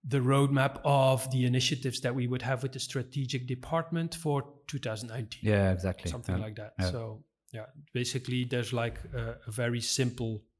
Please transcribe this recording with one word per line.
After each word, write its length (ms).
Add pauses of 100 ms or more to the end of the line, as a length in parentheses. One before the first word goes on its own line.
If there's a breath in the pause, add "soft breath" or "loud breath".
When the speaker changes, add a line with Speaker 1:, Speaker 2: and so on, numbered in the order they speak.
Speaker 1:
the 140
roadmap 640
of 460
the 140
initiatives 580
that 120
we 120
would 160
have 200
with 100
the 80
strategic 640
department 680
for 300 (220)
two 120
thousand 300
nineteen. 320 (100)
Speaker 2:
Yeah, 220
exactly. 380
Speaker 1:
Something 260
Speaker 2:
Yeah. 80
Speaker 1:
like 120
that. 220
Speaker 2:
Yeah. 120
Speaker 1:
So, 340 (280)
yeah, 140 (260)
basically 520
there's, 280
like, 260 (160)
a, 320
a 40
very 300
simple 600 (160)